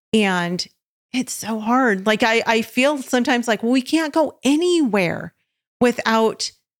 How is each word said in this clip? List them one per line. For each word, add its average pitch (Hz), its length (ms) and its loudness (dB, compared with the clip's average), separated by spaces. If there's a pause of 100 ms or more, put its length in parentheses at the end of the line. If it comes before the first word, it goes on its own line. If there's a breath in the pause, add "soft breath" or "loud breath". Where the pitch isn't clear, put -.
(140)
And 180 520 0 (480)
it's 254 180 -4
so 214 300 -6
hard. 220 440 0
Like, 214 180 2
I, 226 220 2
I 226 160 2
feel 262 400 -2
sometimes 247 460 0
like, 220 160 -2
well, 226 80 0
we 262 100 2
can't 311 320 -2
go 302 300 0
anywhere 240 920 2 (460)
without 226 720 0 (280)